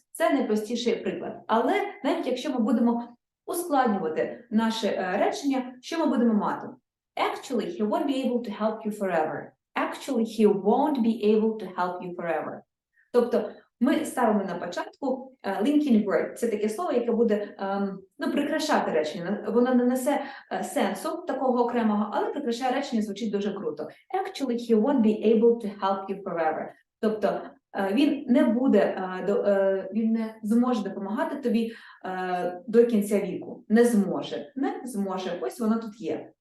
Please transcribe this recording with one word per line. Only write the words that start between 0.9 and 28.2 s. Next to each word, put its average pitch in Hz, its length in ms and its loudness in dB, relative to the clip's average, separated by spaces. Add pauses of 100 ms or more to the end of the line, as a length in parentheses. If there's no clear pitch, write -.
приклад. - 500 -6
Але 240 260 2 (320)
навіть 311 220 -2
якщо 262 240 -4
ми 254 80 -2
будемо 233 580 0 (300)
ускладнювати 220 1040 -2
наше, 220 380 0
е, 185 300 -2
речення, 277 640 0
що 330 180 -6
ми 311 80 2
будемо 233 280 4
мати? 156 340 -2 (480)
Actually, 226 640 -4
he 208 80 0
won't 285 180 0
be 262 200 -2
able 233 140 0
to - 180 -8
help 214 280 -2
you 208 120 -4
forever. 160 480 -2 (300)
Actually, 254 500 -2 (120)
he 202 240 6
won't 269 400 4
be 214 320 4
able 214 220 2
to 185 180 -10
help 180 280 -4
you 175 140 -10
forever. 160 440 -4 (520)
Тобто 226 380 2 (300)
ми 277 240 4
ставимо 208 400 2
на 175 100 -4
початку, 254 880 -6
е, 196 200 -4
linking 254 420 4
word. - 300 0
Це 233 140 -2
таке 208 200 -2
слово, 339 240 -4
яке 233 200 0
буде, 208 460 2
ем, 196 400 -2 (200)
ну, 330 140 -2
прикрашати 285 580 0
речення. 190 540 -2 (100)
Воно 247 200 4
не 247 100 4
несе, 262 380 0 (300)
е, 208 120 -4
сенсу 277 600 -4
такого 247 380 0
окремого, 214 480 0
але 403 140 0
прикрашає 254 460 -2
речення, 254 300 -2
звучить 202 300 -4
дуже 196 200 -2
круто. 151 360 -6 (340)
Actually, - 480 -4
he 214 120 6
won't 262 200 4
be 214 320 4
able 233 300 6
to 196 160 -8
help 196 300 -2
you 190 120 -8
forever. 170 440 -2 (340)
Тобто, 208 400 0 (340)
е, 196 180 -2
він 285 360 2